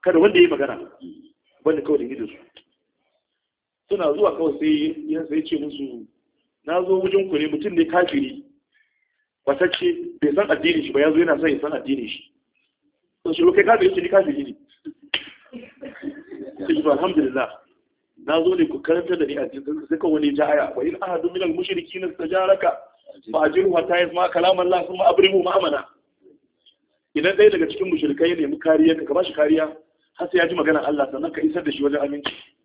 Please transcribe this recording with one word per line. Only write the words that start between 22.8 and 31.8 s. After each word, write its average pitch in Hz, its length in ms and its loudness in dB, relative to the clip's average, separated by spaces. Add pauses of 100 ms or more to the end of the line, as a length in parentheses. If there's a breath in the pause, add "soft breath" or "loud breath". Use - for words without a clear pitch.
fa 151 140 2
ajirhu 180 300 2
hatta 175 240 0
yasma 175 300 0
kalam 180 300 2
Allah, 180 280 2
thumma 185 200 0
abrihhu 190 360 4
ma'amana." 170 420 0 (1300)
Idan 170 220 0
ɗaya 208 140 8
daga - 180 0
cikin 190 200 -6
mushrikai 165 400 0
ya 175 60 0
nemi 151 240 -4
kariya, 160 400 4
ka, 147 60 -8
ka 139 80 -4
ba 180 100 2
shi 180 100 -6
kariya 156 400 0 (400)
har 175 160 -8
sai 185 80 0
ya 170 100 4
ji 175 80 -4
magana 151 300 0
Allah, 143 260 -2
sannan 151 220 -6
ka 151 80 -8
isar 156 220 -2
da 147 80 -4
shi 139 120 -8